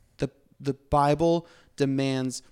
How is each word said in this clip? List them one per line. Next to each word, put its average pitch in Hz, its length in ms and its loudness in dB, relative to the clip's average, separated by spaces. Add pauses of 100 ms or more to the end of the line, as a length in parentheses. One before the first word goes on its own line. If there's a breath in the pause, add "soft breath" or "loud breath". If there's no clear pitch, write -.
(180)
the, 127 120 -4 (300)
the 139 140 -4
Bible 151 760 2 (300 loud breath)
demands 135 640 -2 (100)